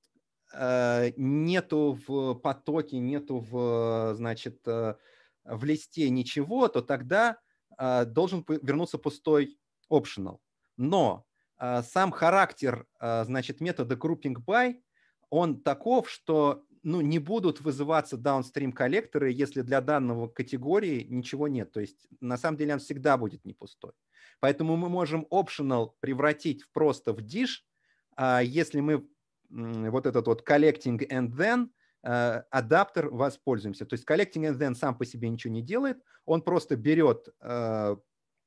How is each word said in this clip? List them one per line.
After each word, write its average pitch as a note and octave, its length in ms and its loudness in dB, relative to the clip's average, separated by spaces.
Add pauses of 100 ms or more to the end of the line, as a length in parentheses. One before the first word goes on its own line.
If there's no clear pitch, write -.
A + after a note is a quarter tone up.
(540)
э, B2 640 2
нету D3+ 800 0 (100)
в C3 280 -2
потоке, D3 640 -4
нету C3+ 400 -4
в, A#2 760 0
значит, A#2 520 -8
э, A2+ 260 -2 (500)
в A#2 200 -10
листе D3+ 460 -2
ничего, D3 580 0
то - 140 0
тогда, F3+ 560 0 (400)
а, B2+ 280 2
должен E3 380 0
пы-, D#3 180 -2
вернуться C#3+ 360 -2
пустой D3 600 0 (320)
optional. G2+ 480 0 (380)
Но, B2+ 480 2 (320)
а, B2 260 -2
сам F#3 280 0
характер, E3 720 2 (140)
а, A2+ 260 -2
значит, B2+ 360 -6
метода C#3+ 340 -2
grouping D3 400 -4 (100)
by, B3 360 2 (480)
он D#3 320 2
таков, A#3 480 0
что, D3 560 0 (180)
ну, E3 180 0
не D#3 180 2
будут F3+ 420 -2
вызываться D3 560 0
downstream C3+ 540 -2
коллекторы, C#3 600 0
если C3+ 300 -2
для C3 200 0
данного B2+ 460 0
категории C#3 840 -2
ничего B2+ 380 -4
нет. B2+ 240 -4
То G#2+ 100 -6
есть - 260 -12 (120)
на B2 180 -4
самом D#3 200 -2
деле D3 160 0
он C#3 60 -2
всегда C#3+ 380 2
будет A2 280 -6
не G2 80 -14
пустой. - 380 -20 (480)
Поэтому D#3+ 380 2
мы F3 120 -2
можем E3 420 -2
optional C3+ 680 0
превратить C#3+ 640 0
в - 80 -20
просто C#3+ 420 2
в G#2+ 60 -12
dish, F#3+ 440 -4 (520)
а, B2+ 260 4
если D3 400 0
мы, D3 260 0 (440)
м, A2+ 400 -6
вот C3 160 0
этот A#2 200 0
вот - 220 0
collecting D3 480 4 (120)
and B2+ 260 -2
then, A#3 340 0 (340)
а, A#2+ 460 0
адаптер D3 600 2
воспользуемся. A#2 760 -2
То A#2+ 100 -8
есть - 140 -8
collecting D#3+ 400 0
and C3 80 -2
then C3+ 180 -2
сам B2 220 -2
по B2+ 80 -4
себе A#2 240 -6
ничего A#2 240 -6
не A#2 80 -4
делает, B3 400 -4 (240)
он D#3+ 160 2
просто F3 360 0
берёт, D3 520 4 (120)
а, A2 560 -2 (500)